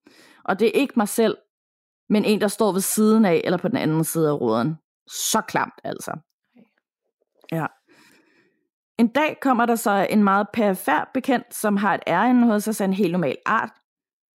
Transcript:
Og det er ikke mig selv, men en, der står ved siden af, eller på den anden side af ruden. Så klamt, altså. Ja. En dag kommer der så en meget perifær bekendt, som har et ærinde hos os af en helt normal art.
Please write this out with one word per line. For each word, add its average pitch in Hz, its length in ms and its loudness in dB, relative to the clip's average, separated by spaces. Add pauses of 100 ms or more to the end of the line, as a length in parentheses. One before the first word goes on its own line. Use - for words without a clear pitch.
(440)
Og 190 140 -4
det 226 80 2
er - 140 2
ikke 226 160 -4
mig 208 120 0
selv, - 300 0 (720)
men 208 160 2
en, 202 160 2
der 208 80 0
står 202 240 0
ved 185 80 -2
siden 220 440 2
af, 170 200 2
eller 175 140 0
på 180 100 -4
den 127 80 -2
anden 160 280 0
side 160 240 -2
af 147 120 -2
ruden. 120 380 0 (280)
Så - 420 -4
klamt, - 360 -6
altså. - 280 -10 (1400)
Ja. 160 140 -4 (1300)
En 226 100 4
dag 294 320 -2
kommer 240 260 2
der 233 80 2
så 202 360 0
en 208 140 4
meget 202 280 2
perifær 208 640 -2
bekendt, 254 400 -2
som 208 220 -2
har 196 180 0
et - 120 -6
ærinde 240 400 2
hos 208 220 0
os 214 120 -4
af 202 40 0
en 190 80 0
helt 190 200 0
normal 170 240 -2 (100)
art. 156 240 -2 (640)